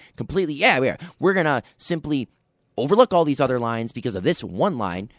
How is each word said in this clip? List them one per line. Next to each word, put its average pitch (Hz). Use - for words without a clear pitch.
completely, 156
"Yeah, 143
we're, 117
we're 180
gonna 156
simply 151
overlook 202
all 170
these 143
other 127
lines 117
because 117
of 92
this 160
one 127
line." 98